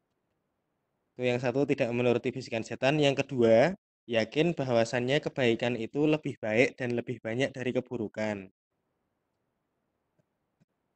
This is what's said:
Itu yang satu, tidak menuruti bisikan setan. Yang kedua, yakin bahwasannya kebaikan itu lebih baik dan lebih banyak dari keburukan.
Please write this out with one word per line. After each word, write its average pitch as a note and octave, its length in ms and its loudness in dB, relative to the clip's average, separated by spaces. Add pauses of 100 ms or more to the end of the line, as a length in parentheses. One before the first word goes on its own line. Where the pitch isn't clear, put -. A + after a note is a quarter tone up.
(1160)
Itu B2+ 80 -8
yang B2 160 2
satu, C3 240 0
tidak C3+ 320 -2
menuruti A#2+ 320 2
bisikan B2 320 -6
setan. B2+ 400 -2
Yang C#3 240 2
kedua, A#2+ 480 4 (320)
yakin A#2+ 480 0
bahwasannya B2+ 720 0
kebaikan A#2+ 560 0
itu C#3 240 -2
lebih D3+ 320 0
baik A2+ 400 2
dan B2 160 -4
lebih A#2+ 320 -6
banyak A#2 320 -4
dari B2 160 -6
keburukan. G#2+ 800 -6 (2500)